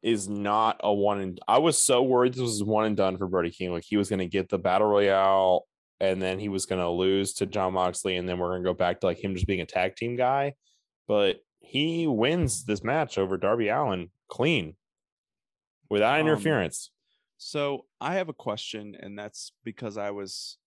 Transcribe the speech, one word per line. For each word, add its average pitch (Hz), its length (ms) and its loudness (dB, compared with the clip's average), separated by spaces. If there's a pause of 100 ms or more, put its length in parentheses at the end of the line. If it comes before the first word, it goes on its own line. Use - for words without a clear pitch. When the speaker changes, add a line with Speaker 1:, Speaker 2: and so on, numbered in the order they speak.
Speaker 1:
is 104 260 0
not 104 560 0
a 104 100 2
one 101 280 2
and, 92 260 -8
I 113 120 6
was 160 240 4
so 127 200 4
worried 127 300 4
this 127 80 -8
was 110 240 -2
one 107 220 2
and 107 100 0
done 92 220 0
for 98 80 -4
Brody 87 240 0
King. 90 220 -6
Like, 85 120 -6
he 107 140 0
was 101 100 2
gonna 95 180 -2
get 92 220 -2
the 98 100 -2
battle 98 300 4
royale, 98 800 4 (340)
and 95 220 0
then 92 160 -2
he 104 100 -6
was 95 160 -4
gonna 90 260 -2
lose 95 440 0
to 101 120 -4
Jon 95 280 -2
Moxley, 92 420 0
and 90 120 -4
then 90 100 -2
we're 90 140 -2
gonna 90 120 -4
go 92 80 0
back 87 280 0
to, 98 60 0
like, 87 160 -2
him 98 120 -2
just 90 120 -2
being 95 140 -2
a 80 60 -6
tag 92 300 -2
team 120 200 -6
guy. 139 380 0 (520)
But 101 380 2 (160)
he 165 460 -2
wins 139 580 0
this 104 180 -2
match 139 360 -2
over 95 180 0
Darby 104 320 0
Allin 104 420 -2 (180)
clean, 123 480 -2 (1120)
without 110 300 4
Speaker 2:
Um, 156 60 2
Speaker 1:
interference. 123 640 0 (460)
Speaker 2:
so 143 500 -6 (140)
I 156 140 -4
have 185 140 -2
a 147 60 -10
question, 107 640 -8
and 101 220 -14
that's - 340 -14 (100)
because 107 360 -10
I 101 120 -4
was 101 560 -10